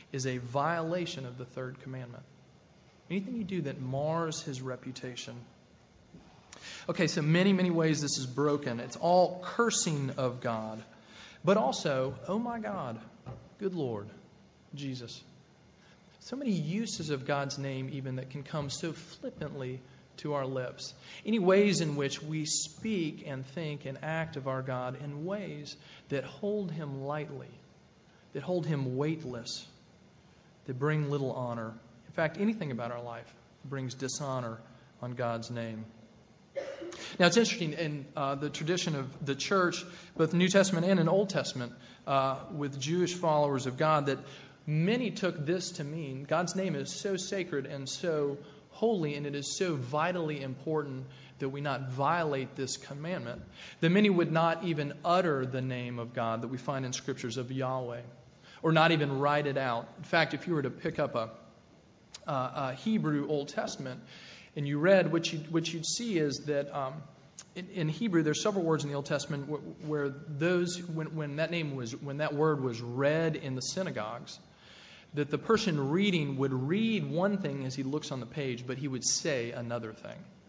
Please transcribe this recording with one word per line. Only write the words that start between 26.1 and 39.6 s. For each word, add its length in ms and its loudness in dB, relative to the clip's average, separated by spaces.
hold 460 -2
him 320 -6
lightly, 460 -6
that 100 -6
hold 240 0
him 300 0
weightless, 680 -4
that 120 -6
bring 320 2
little 220 0
honor. 420 -4
In 60 -20
fact, 240 0
anything 340 0
about 200 -4
our 100 -6
life 320 -10
brings 300 -6
dishonor 640 -4
on 120 -6
God's 360 -2
name. 360 -6
Now, 100 8
it's 100 6
interesting, 360 2
in, 320 -4
uh, 200 0
the 140 -2
tradition 460 -2
of 300 -6
the 100 0
church, 480 2